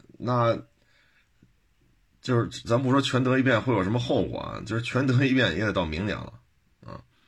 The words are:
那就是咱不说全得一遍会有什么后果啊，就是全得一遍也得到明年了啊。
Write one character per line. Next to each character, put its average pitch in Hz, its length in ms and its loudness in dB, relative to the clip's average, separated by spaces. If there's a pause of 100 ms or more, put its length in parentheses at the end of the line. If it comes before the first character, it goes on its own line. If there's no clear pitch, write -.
(180)
那 117 400 0 (1600)
就 123 180 0
是 90 260 -4
咱 120 160 2
不 131 80 0
说 139 120 4
全 127 200 0
得 127 160 2
一 131 60 2
遍 120 180 2
会 123 120 0
有 98 100 2
什 95 80 0
么 123 80 0
后 120 260 0
果 - 140 -6
啊， - 260 -10
就 110 120 -4
是 120 40 -2
全 135 240 -2
得 131 200 4
一 131 80 2
遍 104 240 2
也 107 80 0
得 101 80 0
到 92 120 0
明 78 200 -4
年 90 120 -2
了 - 220 -14 (460)
啊。 - 180 -16 (240)